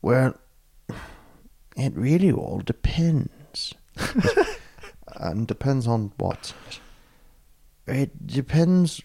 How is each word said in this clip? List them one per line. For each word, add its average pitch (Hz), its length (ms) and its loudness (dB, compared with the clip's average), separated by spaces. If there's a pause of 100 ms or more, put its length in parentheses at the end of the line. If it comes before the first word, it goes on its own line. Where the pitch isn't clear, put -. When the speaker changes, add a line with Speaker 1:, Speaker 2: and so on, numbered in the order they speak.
Speaker 1:
"Well, 127 340 2 (1400)
it 127 180 -2
really 156 380 2
all - 320 -4
depends." - 1080 -2 (200)
Speaker 2:
<laughs> - 120 -8 (1080)
Speaker 1:
"And 98 300 -4
depends 135 400 0
on 110 300 0
what?" - 380 -6 (1300)
"It - 400 -4
depends 165 800 2